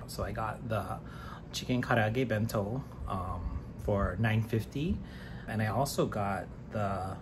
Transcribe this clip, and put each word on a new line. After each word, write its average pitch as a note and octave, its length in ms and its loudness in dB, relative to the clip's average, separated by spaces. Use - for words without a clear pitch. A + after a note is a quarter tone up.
So - 160 -6
I F#2+ 80 -2
got A2 380 -2
the G#2 320 0
chicken B2 300 2
karaage A#2 460 4
bento, G#2+ 560 2
um, F#2 500 -2
for G2 400 2
nine A2 220 6
fifty, C#3 580 0
and A2 120 0
I A2 60 4
also C3 400 2
got G2+ 400 0
the G2 520 -2